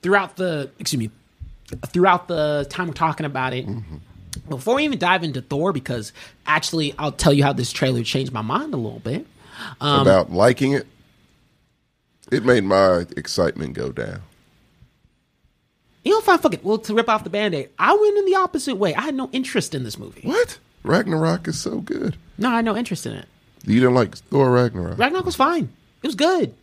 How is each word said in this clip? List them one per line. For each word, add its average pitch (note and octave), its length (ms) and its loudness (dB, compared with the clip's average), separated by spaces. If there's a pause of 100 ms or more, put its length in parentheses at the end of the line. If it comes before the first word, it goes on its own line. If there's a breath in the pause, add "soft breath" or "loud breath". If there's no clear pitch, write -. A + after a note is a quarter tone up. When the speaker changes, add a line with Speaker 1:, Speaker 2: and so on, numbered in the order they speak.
Speaker 1:
throughout F#3+ 360 0
the, D#3 420 -2
excuse D3+ 200 -4
me, A2 120 -4 (760)
throughout F3+ 420 4
the D3+ 400 0
time F3+ 180 -6
we're D#3+ 60 -8
talking D#3+ 320 -2
about C3 280 -4
it. B2+ 140 -6
Speaker 2:
Mm-hmm. G2 280 -8 (540)
Speaker 1:
Before D#3 260 0
we D4 100 2
even C#4 120 -2
dive F3 280 2
into C3 160 -6
Thor, D#3 320 -2
because B2 400 -6 (340 loud breath)
actually, D#3 500 0
I'll D3 140 -4
tell - 220 2
you C#3 100 6
how C#3 100 4
this B2+ 200 -4
trailer C3 300 0
changed C3+ 280 -4
my A2 100 -6
mind G#3 320 -4
a E3 40 -4
little A2+ 220 -6
bit. D3 280 -6 (540 loud breath)
Um, C#3+ 200 2
Speaker 2:
About F#2+ 300 6
liking B2 400 4
it? C#3 160 -2 (1400)
It A#2+ 140 0
made A#2+ 180 -2
my F#2+ 420 2 (120)
excitement D#2 560 -4
go C2 180 -8
down. A#1+ 300 -10 (1800)
Speaker 1:
You F4+ 100 4
know, A4 80 4
fine, F#4 160 4
fuck C4 160 2
it. D3 100 -10
Well, G#3 160 2
to G#3+ 140 -6
rip A3+ 160 2
off G#3+ 140 2
the F3 60 -10
Band-Aid, F3+ 480 -2
I A#3 160 4
went G#4 240 4
in G4+ 80 2
the F#4 100 2
opposite E4 400 -2
way. F#3+ 200 0
I - 60 -2
had C#4+ 140 -4
no C4 180 -4
interest B3+ 420 -2
in C3 80 -4
this A2 140 -10
movie. - 260 -16
Speaker 2:
What? A4 340 0 (260)
Ragnarok E3 640 0
is D#3 120 -4
so - 220 -6
good. - 340 -4 (220)
Speaker 1:
No, A3 120 0
I A#3 80 0
had A3+ 80 0
no G#3+ 120 0
interest A3+ 280 -6
in A#2 80 -8
it. F#2+ 140 -14 (380)
Speaker 2:
You A2 160 4
didn't B2+ 140 6
like A#2+ 200 2
Thor C3+ 360 2
Ragnarok? A2 460 2
Speaker 1:
Ragnarok D#4 280 0
was F4+ 100 -2
fine. D4 300 2 (360)
It B3+ 60 -4
was C#4+ 80 -4
good. D#4 480 2